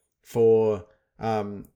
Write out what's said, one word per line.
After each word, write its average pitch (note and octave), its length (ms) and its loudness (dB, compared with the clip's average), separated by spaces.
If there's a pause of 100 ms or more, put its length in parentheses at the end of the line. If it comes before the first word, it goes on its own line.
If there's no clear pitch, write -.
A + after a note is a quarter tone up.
(220)
for, A2 640 2 (340)
um, G#2+ 560 -8